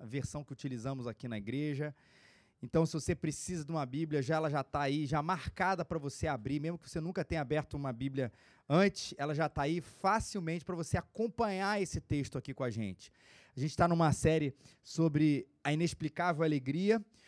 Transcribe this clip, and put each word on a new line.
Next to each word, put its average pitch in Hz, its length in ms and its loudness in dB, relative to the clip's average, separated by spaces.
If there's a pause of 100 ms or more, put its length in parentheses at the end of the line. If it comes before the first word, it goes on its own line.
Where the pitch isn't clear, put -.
versão 135 360 -6
que 139 120 -12
utilizamos 127 520 -6
aqui 120 220 -8
na 113 100 -4
igreja. 143 560 -4 (680)
Então, 160 220 4
se - 80 0
você 165 200 0
precisa 160 520 -4
de 160 60 -8
uma 156 140 0
Bíblia, 147 360 0
já, 143 140 2
ela 156 140 2
já 139 140 0
tá 143 200 -2
aí, 143 220 2
já 147 160 0
marcada 175 640 0
pra 165 160 -4
você 143 280 -6
abrir, 135 340 -2
mesmo 165 160 -4
que - 120 -18
você 165 120 -6
nunca 170 240 -2
tenha 160 160 -2
aberto 147 320 0
uma 139 180 -4
Bíblia 131 400 -2 (380)
antes, 190 480 4
ela 143 180 -2
já 151 140 0
tá 147 140 -2
aí 160 180 0
facilmente 190 840 -2
pra 180 140 -6
você 165 180 -4
acompanhar 202 840 -2
esse 170 180 -4
texto 147 380 -4
aqui - 160 -8
com 139 100 -6
a 127 60 0
gente. 101 420 -6 (460)
A - 20 -4
gente 143 160 -2
tá 170 100 4
numa 165 280 6
série 156 420 4 (260)
sobre 151 640 4 (160)
a 143 120 2
inexplicável 165 680 0
alegria, 160 600 2 (240)